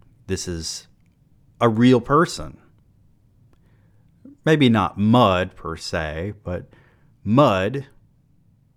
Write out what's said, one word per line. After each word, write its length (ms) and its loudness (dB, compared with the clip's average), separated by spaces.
This 200 -6
is 400 -12
a 80 2
real 320 4
person. 600 -4
Maybe 240 4
not 280 0
Mud 580 2
per 200 -10
se, 580 -8
but 260 -10
Mud 640 0